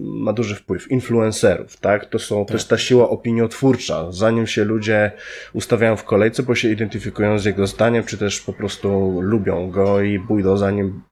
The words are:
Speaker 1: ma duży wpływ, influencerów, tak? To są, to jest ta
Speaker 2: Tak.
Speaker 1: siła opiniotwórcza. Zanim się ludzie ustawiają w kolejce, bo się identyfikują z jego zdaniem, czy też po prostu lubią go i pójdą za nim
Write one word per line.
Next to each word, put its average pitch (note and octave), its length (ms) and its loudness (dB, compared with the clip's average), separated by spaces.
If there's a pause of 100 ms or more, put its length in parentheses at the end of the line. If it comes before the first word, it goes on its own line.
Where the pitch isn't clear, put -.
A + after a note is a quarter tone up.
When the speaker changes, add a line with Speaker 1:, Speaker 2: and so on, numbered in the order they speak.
(220)
Speaker 1:
ma A2 120 0
duży G#2+ 220 -2
wpływ, - 360 -8
influencerów, A2 840 0
tak? G2+ 280 0
To A2+ 140 -4
są, G#2 260 -2
to A2 80 -4
jest A2 160 -4
ta A#2+ 60 4
Speaker 2:
Tak. G#2+ 100 0
Speaker 1:
siła A#2+ 240 6
opiniotwórcza. A2+ 1000 0
Zanim A2 360 2
się G#2+ 160 0
ludzie G#2+ 480 0 (420)
ustawiają A2+ 420 2
w - 80 -8
kolejce, A2+ 400 2
bo B2 120 0
się A2+ 160 0
identyfikują G#2 680 -2
z G2 60 -2
jego G2 220 0
zdaniem, A2+ 360 2
czy G#2+ 140 -8
też G2+ 240 -4
po G2 120 -8
prostu G2 680 -2
lubią F#2 500 -2
go G2 300 2
i G2+ 180 0
pójdą G2 380 0
za G2 140 0
nim G2 300 -2 (100)